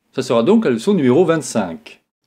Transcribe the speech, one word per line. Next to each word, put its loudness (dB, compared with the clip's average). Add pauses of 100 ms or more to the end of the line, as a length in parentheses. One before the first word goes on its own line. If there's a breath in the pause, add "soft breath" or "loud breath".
(120)
Ça -8
sera 0
donc 2
la 0
leçon -2
numéro 2
vingt-cinq. -6 (240)